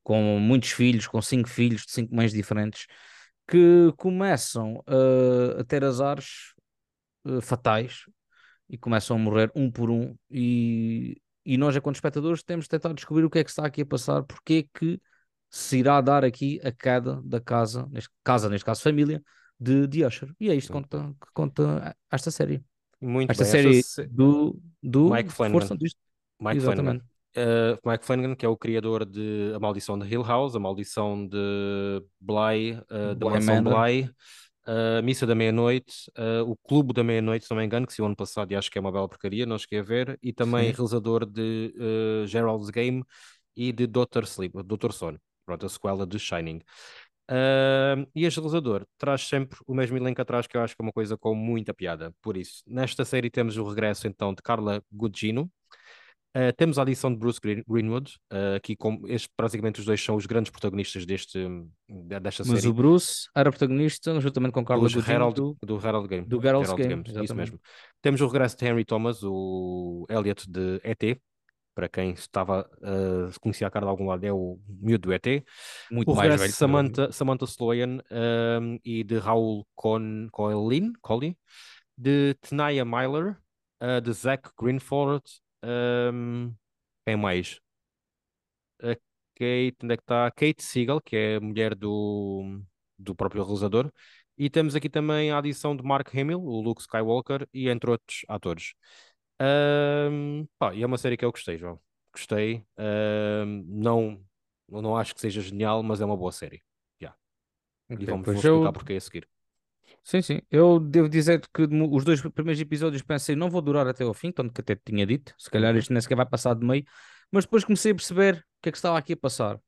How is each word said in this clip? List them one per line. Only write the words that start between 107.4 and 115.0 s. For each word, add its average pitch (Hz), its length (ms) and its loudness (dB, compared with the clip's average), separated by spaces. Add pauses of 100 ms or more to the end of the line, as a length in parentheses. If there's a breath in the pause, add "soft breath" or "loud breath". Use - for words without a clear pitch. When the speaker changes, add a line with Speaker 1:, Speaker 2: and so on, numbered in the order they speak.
Speaker 2:
E 120 60 -10
Speaker 1:
Ok, 101 100 -10
Speaker 2:
vamos, 95 200 -4
Speaker 1:
pois 104 100 0
Speaker 2:
vou 101 80 0
explicar 160 260 4
Speaker 1:
eu - 40 -4
Speaker 2:
porque - 200 -10
a - 80 -4
seguir. - 260 -14 (760 soft breath)
Speaker 1:
Sim, - 180 0
sim. 151 200 -4 (100)
Eu 170 280 8
devo 156 300 4
dizer 156 320 4 (100)
que 160 140 2
demo-, 151 260 2
os 139 120 2
dois 147 180 4
primeiros 156 400 -4
episódios 151 400 -2
pensei, 147 340 -2
não 170 140 0
vou 175 140 0
durar 143 240 2
até 127 160 -2
ao 113 100 0
fim, 170 180 -6
tanto 120 220 -4
que - 80 -8
até 104 140 0
tinha 104 320 -2